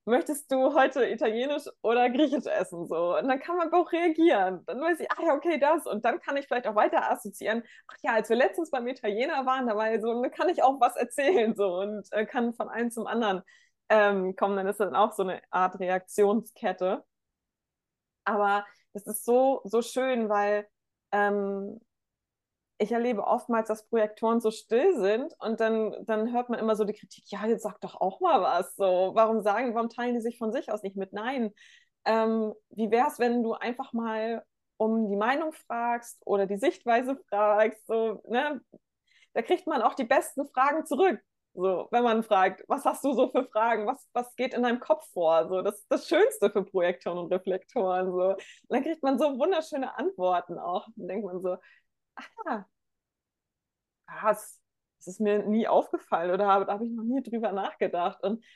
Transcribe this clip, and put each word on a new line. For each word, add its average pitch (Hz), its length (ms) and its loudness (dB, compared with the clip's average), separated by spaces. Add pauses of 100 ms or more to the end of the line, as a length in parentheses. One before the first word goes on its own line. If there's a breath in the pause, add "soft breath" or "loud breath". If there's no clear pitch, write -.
möchtest 277 460 -2
du 262 220 2
heute 269 340 2
italienisch 240 580 -2 (180)
oder 240 260 4
griechisch 277 380 2
essen, 175 400 -4
so? 175 300 0
Und 247 100 -2
dann 262 120 0
kann 339 180 -4
man 330 140 -2
auch 349 200 2
reagieren. 320 720 2
Dann 226 160 -8
weiß 320 180 0
ich, - 120 -6
ah - 160 -4
ja, 302 80 4
okay, 320 240 0
das. 294 260 2
Und 214 200 -4
dann 262 140 0
kann 285 180 -6
ich 277 100 -6
vielleicht 247 200 -2
auch 214 80 -4
weiter 294 360 4
assoziieren, 226 520 -4 (240 loud breath)
ach - 140 -20
ja, 254 120 0
als 220 160 0
wir 226 60 4
letztens 320 360 2
beim 240 160 -4
Italiener 262 580 -2
waren, 262 220 0
da 214 80 0
war 220 160 0
ja 226 100 0
so, 226 80 -2
und 240 140 -2
dann 262 80 -2
kann 311 180 0
ich - 140 0
auch 269 180 4
was 247 140 2
erzählen, 277 600 2
so, 185 260 0
und, 208 300 -8
äh, 214 140 -2
kann 240 300 -2
von - 140 -6
einem 233 200 -4
zum 233 160 -8
anderen 208 380 -2 (460 soft breath)
ähm, 202 460 4
kommen, 202 220 0
dann 190 100 -2
ist 202 120 -4
das 185 140 0
auch 214 200 4
so 196 100 -2
eine 185 180 -4 (100)
Art 185 280 0
Reaktionskette. 196 1200 0 (1200)
Aber 202 400 0 (280 loud breath)
das 202 140 -12
ist - 180 -8
so, 254 400 2
so 220 160 0
schön, 240 480 -2
weil, 208 380 0 (440)
ähm, 202 680 -2 (1000)
ich 214 140 -2
erlebe 233 340 -2
oftmals, 226 440 0
dass 220 180 -6
Projektoren 226 540 0
so 220 100 0
still 269 480 2
sind 220 400 0
und 220 220 -4
dann, 220 340 0 (100)
dann 220 280 -2
hört 240 160 -2
man 233 100 -2
immer 220 160 2
so 208 80 0
die 208 100 -2
Kritik, - 380 -18
„Ja, 196 140 -6
jetzt 226 180 0
sag 196 180 -8
doch - 140 -12
auch 190 240 -4
mal 330 220 2
was, 175 340 -2
so, 185 400 2
warum 220 260 4
sagen, 214 340 0
warum 226 140 -2
teilen 240 260 -4
die 233 60 -2
sich 233 160 -6
von 220 140 -4
sich 247 200 -6
aus 214 120 -6
nicht 196 140 -8
mit?“ 190 160 -8
Nein, 226 400 -4 (520 soft breath)
ähm, 220 480 0 (160)
wie 208 220 -2
wär's, 254 280 2
wenn 240 240 2
du 226 100 -2
einfach 240 400 -8
mal 226 500 -4 (340)
um 220 320 2
die 202 60 0
Meinung 277 380 0
fragst 233 720 -6
oder 196 220 0
die 202 100 -4
Sichtweise 254 600 0 (120)
fragst, 214 580 2
so, 220 400 -2
ne? 277 340 -2 (720 soft breath)
Da - 80 -2
kriegt 359 260 0
man 302 140 0
auch 247 140 4
die 262 100 -2
besten 285 420 2
Fragen 285 380 2
zurück. 302 360 2 (340)
So, 185 340 0
wenn 240 140 2
man 226 180 4
fragt, 190 460 2
„Was - 160 -2
hast - 220 0
du 285 80 2
so 254 180 2
für 277 140 0
Fragen? 214 420 0
Was, 269 240 -6
was 240 240 -6
geht 247 180 -4
in 240 100 0
deinem 240 180 0
Kopf - 320 -2
vor?“ 165 340 4
So, 185 140 -2
das, 196 260 -4
das - 200 0
Schönste 330 420 4
für 196 140 0
Projektoren 180 540 -2
und 170 140 -6
Reflektoren, 185 800 -2
so. 180 200 2
Und 190 80 -2 (300 loud breath)
dann 240 140 0
kriegt 320 180 -6
man 277 160 0
so 277 220 0
wunderschöne 302 580 -2
Antworten 180 600 -2
auch. 180 260 -4 (120)
Dann 180 100 -12
denkt 196 180 -6
man 180 160 -8
so, 185 160 -4 (580 soft breath)
„Ah, 285 500 -10 (1400)
krass, - 540 -4 (380)
das - 80 -18
ist 185 140 -8
mir 208 220 2
nie 214 240 0
aufgefallen - 640 0
oder 196 160 0
hab, 196 200 4
hab 202 140 -2
ich 233 100 -6
noch 226 120 -8
nie 262 200 -2
drüber 226 300 -4
nachgedacht.“ 196 680 -2
Und 220 200 -2 (120)